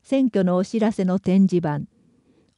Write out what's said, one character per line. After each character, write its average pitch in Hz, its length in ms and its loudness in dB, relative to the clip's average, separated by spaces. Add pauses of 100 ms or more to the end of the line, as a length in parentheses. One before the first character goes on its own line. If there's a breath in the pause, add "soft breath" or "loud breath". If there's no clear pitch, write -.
選 269 240 0
挙 196 180 0
の 180 120 2
お 185 80 0
知 226 140 -6
ら 214 140 0
せ 196 120 -4
の 185 140 0
展 190 300 2
示 180 80 -2
板、 151 240 -2 (760 soft breath)